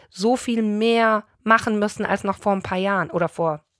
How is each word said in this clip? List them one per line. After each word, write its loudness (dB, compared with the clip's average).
so 0
viel -2
mehr 2
machen 2
müssen -2
als -2
noch -2
vor 0
ein -4
paar -4
Jahren -2
oder 0
vor -4